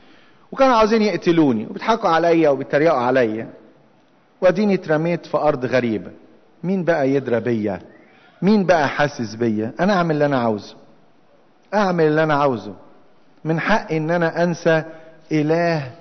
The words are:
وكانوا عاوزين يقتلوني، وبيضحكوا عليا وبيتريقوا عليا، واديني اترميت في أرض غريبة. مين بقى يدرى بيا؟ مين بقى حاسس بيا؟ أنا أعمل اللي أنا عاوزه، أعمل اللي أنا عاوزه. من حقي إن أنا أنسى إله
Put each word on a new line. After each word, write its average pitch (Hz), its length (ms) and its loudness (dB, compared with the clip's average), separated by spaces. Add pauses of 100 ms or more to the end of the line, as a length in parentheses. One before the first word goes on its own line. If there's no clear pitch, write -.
(520)
وكانوا 262 240 2
عاوزين 220 260 4
يقتلوني، 165 640 2
وبيضحكوا 208 440 -2
عليا 165 400 2
وبيتريقوا 143 500 0
عليا، 120 500 0 (920)
واديني 190 320 2
اترميت 165 520 -2
في - 120 -4
أرض 143 280 0
غريبة. 113 460 -2 (520)
مين 185 200 -2
بقى 151 260 0
يدرى 127 300 0
بيا؟ 104 420 -2 (600)
مين 196 240 4
بقى 160 240 2
حاسس 123 460 -4
بيا؟ 113 440 -2
أنا 190 140 2
أعمل 170 220 0
اللي 147 100 2
أنا 139 140 0
عاوزه، 113 360 -4 (960)
أعمل 185 300 0
اللي 156 200 2
أنا 156 100 0
عاوزه. 123 400 -2 (720)
من 160 140 -2
حقي 170 380 -2
إن 156 140 -4
أنا 170 320 0
أنسى 165 400 0 (480)
إله 156 680 0